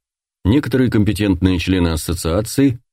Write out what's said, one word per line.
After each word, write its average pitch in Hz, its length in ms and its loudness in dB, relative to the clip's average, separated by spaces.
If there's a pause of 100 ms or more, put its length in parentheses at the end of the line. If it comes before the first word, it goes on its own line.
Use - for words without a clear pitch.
(440)
Некоторые 127 460 2
компетентные 95 680 0
члены 90 300 0
ассоциации 98 880 -2 (140)